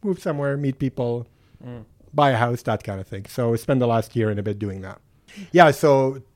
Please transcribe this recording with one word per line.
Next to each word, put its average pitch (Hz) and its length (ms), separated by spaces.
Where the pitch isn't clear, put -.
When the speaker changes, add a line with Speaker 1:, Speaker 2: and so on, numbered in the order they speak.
Speaker 1:
move 190 180
somewhere, 143 340
meet 139 240
people, 120 480
Speaker 2:
Mm. 120 220
Speaker 1:
buy 143 180
a 117 60
house, 120 240
that 110 220
kind 98 160
of 95 80
thing. 104 200
So 117 240
we 113 60
spend 131 240
the 123 60
last 113 280
year 110 140
and 104 100
a 98 40
bit 101 160
doing 95 220
that. 95 180
Yeah, 165 200
so 135 520